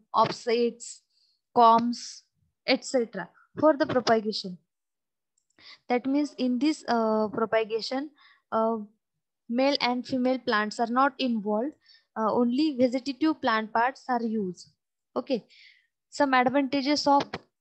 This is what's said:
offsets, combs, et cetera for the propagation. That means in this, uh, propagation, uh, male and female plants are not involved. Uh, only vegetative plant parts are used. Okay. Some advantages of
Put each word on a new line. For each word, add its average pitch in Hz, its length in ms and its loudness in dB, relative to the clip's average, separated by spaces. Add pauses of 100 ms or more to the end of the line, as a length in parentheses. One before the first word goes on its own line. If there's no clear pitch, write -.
(140)
offsets, 233 920 -2 (500)
combs, 233 720 4 (420)
et 262 200 0
cetera 220 440 -4 (300)
for 302 180 6
the 302 80 0
propagation. 220 720 -2 (1300)
That 247 180 -2
means 277 320 -2
in 247 220 -2
this, 302 280 0
uh, 220 440 0
propagation, 226 760 -2 (420)
uh, 226 260 0 (680)
male 262 320 0
and 247 260 -2
female 254 340 -2
plants 214 400 -2
are 240 80 0
not 269 300 2
involved. 226 560 -2 (440)
Uh, 220 160 0
only 254 440 0
vegetative 262 640 0
plant 220 300 0
parts 240 380 -2
are 240 120 0
used. 214 500 -6 (440)
Okay. 247 300 -4 (640)
Some 277 240 0
advantages 269 720 0
of 277 160 4 (380)